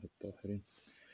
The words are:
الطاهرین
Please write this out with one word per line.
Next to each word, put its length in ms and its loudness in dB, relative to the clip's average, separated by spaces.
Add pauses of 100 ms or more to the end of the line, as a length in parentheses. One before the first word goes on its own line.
الطاهرین 580 2 (520)